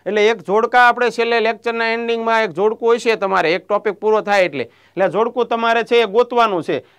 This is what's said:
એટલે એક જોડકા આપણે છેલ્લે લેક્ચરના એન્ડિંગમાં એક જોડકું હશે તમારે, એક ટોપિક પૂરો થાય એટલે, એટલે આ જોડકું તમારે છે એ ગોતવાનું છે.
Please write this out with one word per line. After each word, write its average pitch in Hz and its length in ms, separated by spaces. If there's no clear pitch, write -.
એટલે 208 220
એક 226 100
જોડકા 233 500
આપણે 240 220
છેલ્લે 233 300
લેક્ચરના 226 480
એન્ડિંગમાં 226 560
એક 202 80
જોડકું 214 440
હશે 233 200
તમારે, 185 380
એક 185 140
ટોપિક 208 260
પૂરો 214 280
થાય 202 220
એટલે, 143 200
એટલે - 400
આ 190 40
જોડકું 233 400
તમારે 226 360
છે 233 120
એ 233 100
ગોતવાનું 226 580
છે. 143 220